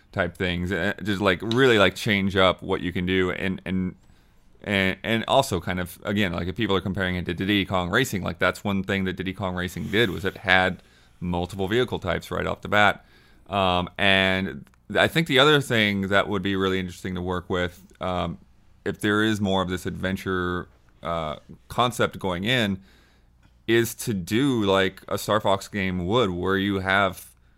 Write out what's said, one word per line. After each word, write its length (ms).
type 240
things, 340
uh, 220
just, 180
like, 200
really, 360
like, 180
change 420
up 260
what 180
you 120
can 120
do. 240
And, 360
and, 300
and, 400
and 240
also 320
kind 220
of, 240
again, 260
like, 160
if 80
people 220
are 40
comparing 360
it 80
to 80
Diddy 320
Kong 240
Racing, 340
like, 160
that's 240
one 180
thing 220
that 140
Diddy 160
Kong 200
Racing 380
did 180
was 140
it 140
had 440
multiple 480
vehicle 320
types 320
right 160
off 140
the 80
bat. 360
Um, 480
and 680
I 120
think 180
the 120
other 200
thing 480
that 220
would 120
be 140
really 240
interesting 360
to 60
work 280
with, 320
um, 380
if 160
there 220
is 180
more 200
of 80
this 160
adventure, 840
uh, 320
concept 500
going 280
in, 340
is 260
to 220
do 480
like 440
a 80
Star 240
Fox 280
game 400
would, 240
where 260
you 220
have 480